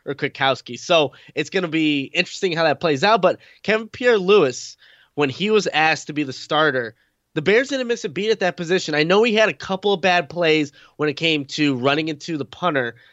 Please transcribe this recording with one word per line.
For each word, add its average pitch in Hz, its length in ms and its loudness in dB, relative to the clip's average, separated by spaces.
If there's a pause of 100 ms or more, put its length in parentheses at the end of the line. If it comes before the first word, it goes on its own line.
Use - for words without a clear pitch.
or 139 100 -6
Kwiatkowski. 131 640 -4
So 160 340 2 (220)
it's 143 160 -6
gonna 180 180 -2
be 151 340 0 (100)
interesting 180 400 -4
how 165 120 -2
that 143 160 2
plays 151 240 0
out. 214 180 4
But 175 160 4 (240)
Kevin 220 260 0
Pierre-Louis, 202 880 2 (380)
when 143 160 0
he 190 200 -4
was 202 180 2
asked 156 400 0
to 156 40 -10
be 147 120 -4
the 131 80 -10
starter, 135 640 0 (380)
the 156 80 -4
Bears 226 260 2
didn't 254 200 -4
miss 233 160 -4
a 208 40 -6
beat 190 220 -4
at 214 100 0
that 180 160 -2
position. 170 380 -2
I 151 80 2
know 190 220 4
he 226 100 2
had 214 140 4
a 147 60 -2
couple 196 380 -4
of 175 80 -2
bad 175 280 2
plays 156 420 0 (260)
when 151 120 -2
it 139 60 -4
came 156 320 -2
to 147 280 0
running 139 320 0
into 160 300 -8
the 139 80 -4
punter, 135 500 -4 (180)